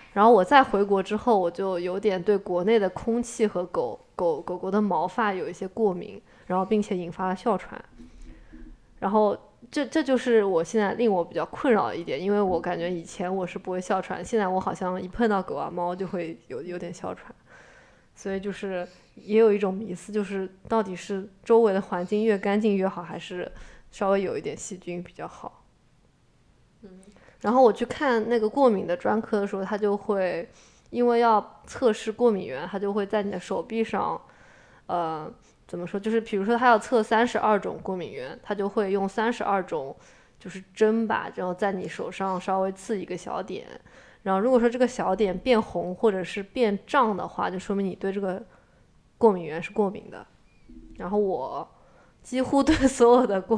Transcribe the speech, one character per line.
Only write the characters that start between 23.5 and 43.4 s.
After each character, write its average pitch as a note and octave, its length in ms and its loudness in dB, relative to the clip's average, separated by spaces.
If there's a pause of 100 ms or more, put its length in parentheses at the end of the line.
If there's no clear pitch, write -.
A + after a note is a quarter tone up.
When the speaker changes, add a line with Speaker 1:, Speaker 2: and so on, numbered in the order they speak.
Speaker 1:
稍 G3 180 0
微 G3 120 4
有 C#3 160 -2
一 D#3 40 -4
点 D#3 160 -8
细 - 200 -12
菌 F3 240 -10
比 F3 120 -18
较 D#3+ 120 -12
好？ - 380 -16 (1160)
Speaker 2:
嗯。 F#3+ 80 -20 (500)
Speaker 1:
然 G#3+ 140 0
后 C4 80 6
我 A#3 100 8
去 A#3 140 -4
看 A#3 420 0
那 A#3 100 2
个 G#3+ 120 0
过 C4+ 200 4
敏 F#3+ 160 2
的 F3 120 -2
专 G#3+ 240 0
科 A3 180 -2
的 G3+ 80 -2
时 G3 80 -8
候， G3 80 -6
他 G3+ 140 -4
就 G3+ 180 0
会， F#3+ 540 -4 (400)
因 A#3+ 180 0
为 A#3 140 4
要 A3+ 440 2
测 A#3 280 2
试 - 180 -6
过 A#3+ 180 2
敏 F#3 160 0
源， C3+ 220 -8
他 F#3+ 100 -6
就 G3+ 140 -2
会 G3+ 140 -2
在 G#3 180 0
你 G3+ 80 -4
的 F#3 80 -6
手 F3+ 240 -4
臂 A3+ 180 -2
上， F#3 400 -2 (680)
呃， D#3+ 440 -4 (340)
怎 F3 140 -10
么 F3 80 -8
说， G3+ 100 -6
就 G#3+ 140 -4
是 A3+ 80 2
比 A3 160 -4
如 F#3+ 80 -2
说 A#3 140 2
他 B3 100 2
要 A#3 100 8
测 A3 240 2
三 A3+ 240 2
十 A#3+ 140 -2
二 G#3+ 180 4
种 G3 240 -6
过 F#3+ 140 -6
敏 D#3+ 160 -8
源， C3+ 320 -10
他 - 100 -6
就 G3 140 -2
会 G3+ 240 -2
用 G3 160 0
三 A3+ 240 0
十 - 140 -6
二 G3 180 0
种 D3 320 -8 (420)
就 - 120 -18
是 F#3+ 120 -14 (120)
针 A3 340 4
吧， A3+ 280 -4
然 F#3 120 -4
后 G#3 60 -2
在 G#3 180 -2
你 F#3 160 -6
手 E3 240 -8
上 F#3+ 300 -4
稍 F#3+ 180 -2
微 F#3+ 140 0
刺 G3 260 -6
一 F3+ 60 -8
个 F3+ 100 -8
小 - 260 -8